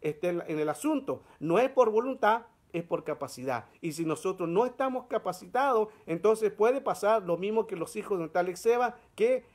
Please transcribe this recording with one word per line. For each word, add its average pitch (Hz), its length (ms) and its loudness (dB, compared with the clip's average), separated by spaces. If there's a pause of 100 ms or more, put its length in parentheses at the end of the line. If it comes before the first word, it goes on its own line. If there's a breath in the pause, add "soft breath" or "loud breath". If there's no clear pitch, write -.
esté 156 280 -2
en, 170 180 -2
en 156 120 -2
el 151 100 0
asunto. 269 540 -4 (160 loud breath)
No 165 200 2
es 262 100 4
por 254 200 4
voluntad, 226 540 2 (300)
es 170 100 -4
por 160 200 -4
capacidad. 127 600 -4 (160 soft breath)
Y 160 120 -4
si 160 120 -4
nosotros 175 420 -2
no 190 180 2
estamos 254 420 -4
capacitados, 220 840 0 (160 loud breath)
entonces 208 460 2
puede 240 280 2
pasar 208 440 0
lo 170 140 0
mismo 214 280 0
que 208 100 -8
los 165 200 -6
hijos 202 220 -4
de 165 80 -2
un 151 40 -8
tal 180 200 0
Exeba, 233 480 0 (180 loud breath)
que 240 400 0